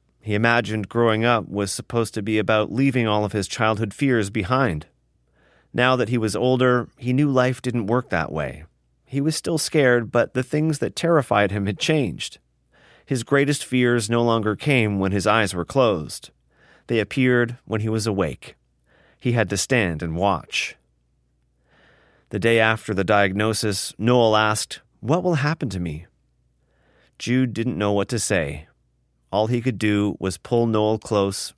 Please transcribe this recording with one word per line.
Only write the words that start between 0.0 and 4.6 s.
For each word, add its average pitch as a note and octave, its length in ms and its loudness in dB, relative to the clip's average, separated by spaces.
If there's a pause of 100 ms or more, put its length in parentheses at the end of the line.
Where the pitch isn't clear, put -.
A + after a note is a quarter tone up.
He G#2+ 120 -4
imagined A2 560 0
growing A2+ 340 2
up A#2 240 2
was G2 240 -4
supposed A2+ 400 -4
to A2 80 -6
be G#2+ 160 -2
about G#2+ 340 2
leaving B2 360 0
all G#2+ 180 0
of G2+ 80 -4
his G2+ 160 -4
childhood A2 460 -2
fears A#2+ 340 0
behind. G#2+ 580 -2 (840)